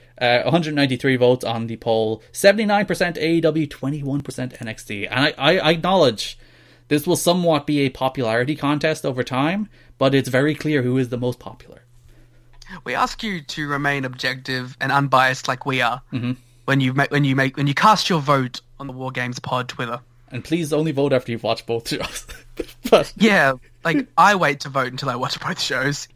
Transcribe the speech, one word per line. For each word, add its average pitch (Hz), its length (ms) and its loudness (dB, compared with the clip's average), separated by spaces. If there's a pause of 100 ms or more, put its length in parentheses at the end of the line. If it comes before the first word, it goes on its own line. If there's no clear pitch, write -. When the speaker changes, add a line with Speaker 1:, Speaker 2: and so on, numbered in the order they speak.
(200)
Speaker 1:
Uh, 123 300 2
hundred 156 260 2
ninety-three 131 400 2
votes 123 280 4
on 113 240 -4
the 117 100 -8
poll. 113 440 0 (100)
Seventy-nine 202 540 2
percent 175 320 -2
A 160 160 0
E 165 80 2
W, 156 240 2
twenty-one 139 560 -6
percent 127 400 -10
N 117 60 -10
X - 180 -12
T. 104 220 -8
And 120 180 -2
I, 156 120 0
I, 156 220 4
I 156 120 2
acknowledge 165 640 2 (500)
this 147 200 0
will 175 80 2
somewhat 170 500 2
be 147 140 0
a 139 100 2
popularity 127 640 -2
contest 151 500 -2
over 127 180 -2
time, 160 460 -2 (280)
but 135 160 2
it's 131 160 2
very 139 240 2
clear 147 300 -2
who 123 160 0
is 127 100 0
the 120 80 -4
most 123 220 -4
popular. - 420 -20 (1000)
Speaker 2:
We 247 100 -8
ask - 300 -4
you 190 180 -4
to 147 260 -8
remain 143 380 -2
objective 127 760 -6
and 135 120 -2
unbiased 131 560 2
like 127 180 -4
we 131 160 0
are 120 220 -2 (100)
Speaker 1:
Mm-hmm. 123 200 -4 (320)
Speaker 2:
when 139 140 2
you 127 140 0
ma-, 143 160 2
when 147 140 2
you 135 120 2
make, 135 220 0
when 143 80 0
you 143 80 2
cast - 340 4
your 170 120 0
vote 135 420 0 (180)
on 139 60 -10
the 139 80 -12
War 127 160 -10
Games 123 300 -6
Pod 123 280 -4
Twitter. 123 320 -6 (340)
Speaker 1:
And 117 120 -10
please 156 260 -2
only 156 220 0
vote 139 180 0
after 127 220 0
you've 110 100 -8
watched 110 220 -2
both 117 240 -4
shows. - 420 -8
<laughs> - 40 -18 (540)
But 165 280 6
Speaker 2:
Yeah, 170 360 6 (300)
like, 170 240 0 (100)
I 196 180 8
wait 143 260 0
to 143 80 -12
vote 131 220 0
until 131 180 -6
I 147 60 -2
watch 123 260 -6
both - 180 -8
shows. 135 560 -4